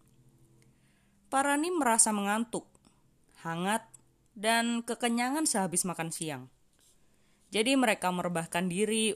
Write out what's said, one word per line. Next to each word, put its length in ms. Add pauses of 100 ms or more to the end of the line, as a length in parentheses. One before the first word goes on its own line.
(1300)
Para 320
nim 160
merasa 400
mengantuk, 560 (720)
hangat, 400 (480)
dan 480
kekenyangan 640
sehabis 400
makan 240
siang. 400 (1040)
Jadi 240
mereka 400
merebahkan 560
diri 440